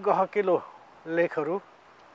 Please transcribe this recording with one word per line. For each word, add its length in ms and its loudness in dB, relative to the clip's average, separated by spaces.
गहकिलो 580 2
लेखहरू, 540 -2